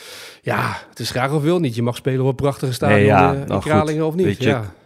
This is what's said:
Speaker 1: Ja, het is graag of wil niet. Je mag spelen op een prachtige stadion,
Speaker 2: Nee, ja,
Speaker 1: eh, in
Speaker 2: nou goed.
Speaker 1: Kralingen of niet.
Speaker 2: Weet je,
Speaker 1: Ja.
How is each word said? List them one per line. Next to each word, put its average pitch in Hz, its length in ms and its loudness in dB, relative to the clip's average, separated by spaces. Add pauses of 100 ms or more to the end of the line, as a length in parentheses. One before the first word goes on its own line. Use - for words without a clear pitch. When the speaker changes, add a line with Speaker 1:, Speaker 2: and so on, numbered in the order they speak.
(420)
Speaker 1:
Ja, - 340 -2 (120)
het - 100 -18
is 113 120 -6
graag 131 220 -2
of 151 100 0
wil 175 180 2
niet. 131 140 -2
Je 120 80 -2
mag 120 140 0
spelen 131 260 -2
op 131 60 0
een 135 60 0
prachtige 135 380 -2
stadion, 120 260 2
Speaker 2:
Nee, 101 80 6
ja, 92 280 6
Speaker 1:
eh, - 60 -4
in - 60 -8
Speaker 2:
nou 98 160 -2
goed. - 80 -2
Speaker 1:
Kralingen 156 360 2
of 156 80 -2
niet. 185 120 2
Speaker 2:
Weet 190 160 -2
je, 120 60 2
Speaker 1:
Ja. 107 240 -2 (140)